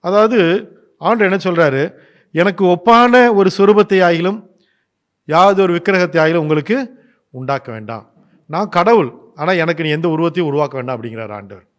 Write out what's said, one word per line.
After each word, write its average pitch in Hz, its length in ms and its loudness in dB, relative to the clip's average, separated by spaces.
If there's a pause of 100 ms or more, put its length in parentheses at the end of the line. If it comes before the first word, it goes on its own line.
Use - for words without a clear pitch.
அதாவது, 214 380 2 (600)
ஆண்டவர் 196 340 0
என்ன 190 120 -2
சொல்றாரு? 165 480 0 (400)
"எனக்கு 190 320 0
ஒப்பான 240 720 4
ஒரு 190 240 2
சொரூபத்தை 202 440 4
ஆகிலும் 175 360 0 (880)
யாதொரு 190 480 2
விக்கிரகத்தை 170 500 0
ஆகிலும் 160 220 0
உங்களுக்கு 151 320 -2 (540)
உண்டாக்க 131 420 -8
வேண்டாம். 110 380 -14 (360)
நான் 185 220 -6
கடவுள், 180 440 2 (220)
ஆனா 160 180 -4
எனக்கு 165 300 -2
நீ 156 80 -4
எந்த 160 180 -2
உருவத்தையும் 160 420 -2
உருவாக்க 143 260 -4
வேண்டாம்" 123 260 -8
அப்படிங்கிறார் 113 280 -12
ஆண்டவர். 101 360 -18 (120)